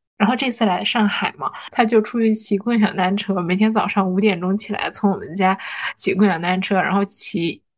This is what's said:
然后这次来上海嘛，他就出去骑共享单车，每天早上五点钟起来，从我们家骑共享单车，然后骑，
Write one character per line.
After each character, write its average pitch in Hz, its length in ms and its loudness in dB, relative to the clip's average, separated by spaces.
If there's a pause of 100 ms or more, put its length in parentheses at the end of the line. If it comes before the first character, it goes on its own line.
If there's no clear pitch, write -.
(160)
然 208 120 2
后 254 60 2
这 254 160 -2
次 233 140 -2
来 185 200 0
上 214 220 2
海 - 300 -2
嘛， 135 140 -6 (200)
他 247 140 2
就 226 160 4
出 226 200 -2
去 220 120 4
骑 220 240 -2
共 233 220 0
享 208 180 2
单 190 200 2
车， 196 240 -2
每 175 160 0
天 214 160 2
早 196 140 0
上 190 240 0
五 185 100 0
点 196 200 2
钟 185 160 0
起 214 160 -6
来， - 180 -4
从 - 200 0
我 190 60 0
们 147 180 -10
家 185 240 2 (380)
骑 - 180 0
共 196 120 4
享 170 140 2
单 180 220 0
车， 190 180 0
然 156 140 0
后 202 100 2
骑， - 580 -4 (160)